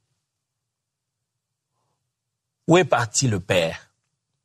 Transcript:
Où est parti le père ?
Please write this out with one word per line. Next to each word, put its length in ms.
Où 100
est 80
parti 420
le 120
père ? 520